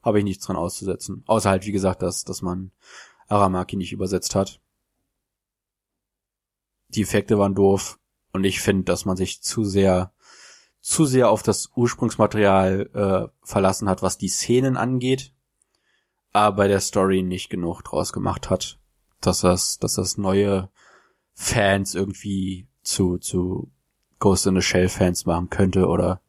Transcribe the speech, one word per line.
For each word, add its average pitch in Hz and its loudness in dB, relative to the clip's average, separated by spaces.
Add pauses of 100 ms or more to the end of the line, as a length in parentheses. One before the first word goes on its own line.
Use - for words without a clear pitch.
Habe 107 4
ich 101 0
nichts 98 -4
dran 90 -4
auszusetzen. 92 -8
Außer 104 2
halt, 95 0
wie 104 -6
gesagt, 95 -2
dass, - -6
dass - -10
man 92 -6 (580)
Aramaki 95 0
nicht 90 -8
übersetzt 95 -4
hat. 98 -2 (2250)
Die 110 -2
Effekte 104 0
waren 98 2
doof 98 2 (340)
und 95 -2
ich 95 0
find, 95 0
dass 90 -2
man 95 -2
sich - -6
zu - -4
sehr, 95 2 (680)
zu - 0
sehr 127 4
auf 107 2
das - -2
Ursprungsmaterial, 101 2
äh, 101 -2
verlassen 98 0
hat, 92 0
was 92 -2
die 95 -4
Szenen 127 0
angeht, 127 -2 (1000)
aber 104 2
bei 101 4
der 98 4
Story 95 2
nicht 90 -6
genug 85 -4
draus - -4
gemacht 92 -4
hat, - -4 (420)
dass - 0
das, - 0
dass - -4
das 95 -4
neue 98 0 (640)
Fans 98 0
irgendwie 95 -6 (160)
zu, 90 0
zu 92 -4 (480)
Ghost 95 4
in 95 2
the 92 2
Shell 92 2
Fans - 0
machen 87 -2
könnte 95 2
oder 90 0